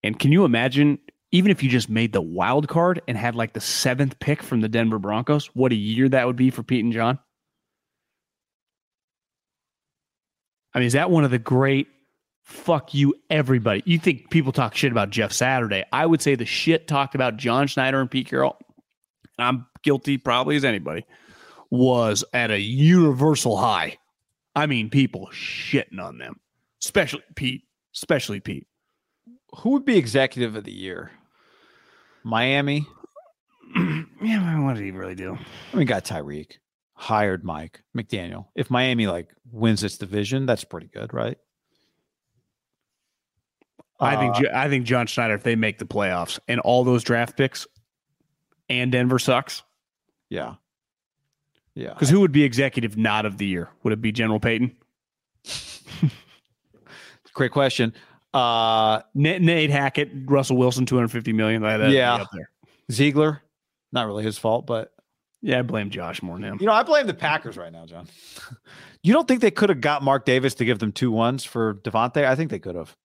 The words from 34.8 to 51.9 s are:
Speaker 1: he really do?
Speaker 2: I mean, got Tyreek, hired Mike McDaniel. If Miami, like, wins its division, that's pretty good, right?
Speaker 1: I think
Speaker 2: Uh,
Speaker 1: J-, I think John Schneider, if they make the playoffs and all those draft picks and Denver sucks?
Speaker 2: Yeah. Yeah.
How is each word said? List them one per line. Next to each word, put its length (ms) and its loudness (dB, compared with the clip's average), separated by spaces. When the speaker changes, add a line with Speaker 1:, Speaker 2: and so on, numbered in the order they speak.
Speaker 1:
he 60 -8
really 260 -12
do? 200 -10
Speaker 2:
I 40 -4
mean, 100 2
got 180 -2
Tyreek, 480 -10
hired 500 -2
Mike 380 -12
McDaniel. 600 -8
If 160 -4
Miami, 360 2
like, 220 -6
wins 340 0
its 140 -6
division, 480 -4
that's 180 0
pretty 220 -16
good, 260 -14
right? 240 -6
Speaker 1:
I 160 2
think 200 0
Speaker 2:
Uh, 40 0
Speaker 1:
J-, 140 2
I 160 0
think 160 0
John 200 2
Schneider, 280 -2
if 80 -6
they 140 0
make 220 -2
the 60 -10
playoffs 540 -4
and 120 -2
all 240 2
those 200 2
draft 320 -2
picks 300 -2
and 240 -2
Denver 260 2
sucks? 440 0
Speaker 2:
Yeah. 240 -8
Yeah. 200 -12